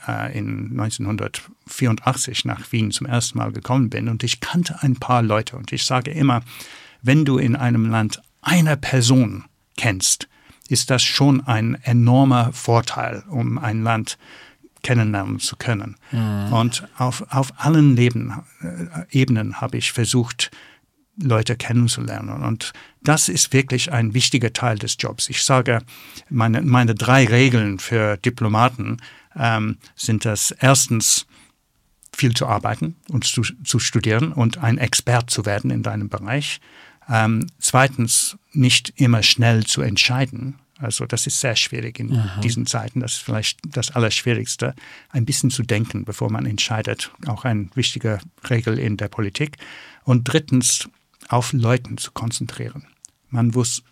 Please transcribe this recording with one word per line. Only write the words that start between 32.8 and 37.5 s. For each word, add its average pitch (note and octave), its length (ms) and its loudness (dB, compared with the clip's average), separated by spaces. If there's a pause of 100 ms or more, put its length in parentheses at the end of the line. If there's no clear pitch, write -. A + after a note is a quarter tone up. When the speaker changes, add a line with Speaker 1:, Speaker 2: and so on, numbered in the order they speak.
Speaker 1:
und C3+ 160 -2
zu, - 180 0
zu - 360 -2
studieren A2+ 540 0
und A#2 260 0
ein A2+ 200 0
Expert A#2+ 520 0
zu - 140 -2
werden G#2 260 -2
in A#2 120 -2
deinem G#2+ 260 -4
Bereich. A#2 520 -6 (480)
Ähm, A2 380 2 (120)